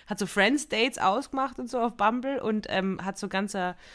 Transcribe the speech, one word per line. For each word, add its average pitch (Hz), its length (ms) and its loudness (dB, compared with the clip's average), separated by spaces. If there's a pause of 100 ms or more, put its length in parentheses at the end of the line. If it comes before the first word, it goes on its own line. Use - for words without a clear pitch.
hat - 140 -6
so 202 60 0
Friends-Dates 226 720 2
ausgemacht 262 600 0
und 254 100 -8
so 247 120 -2
auf 233 160 0
Bumble 247 440 0
und, 214 300 0
ähm, 190 340 0
hat 190 140 -6
so 208 100 -4
ganz 190 280 -2
eine 180 200 -2 (180)